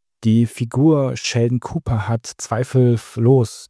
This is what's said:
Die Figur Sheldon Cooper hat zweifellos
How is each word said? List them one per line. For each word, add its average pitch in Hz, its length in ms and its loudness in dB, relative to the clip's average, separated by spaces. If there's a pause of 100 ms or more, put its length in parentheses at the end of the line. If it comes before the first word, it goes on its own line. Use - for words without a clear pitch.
(240)
Die 113 220 4
Figur 131 720 0
Sheldon 120 420 -2
Cooper 117 480 -4
hat 117 300 -4
zweifellos 120 1300 0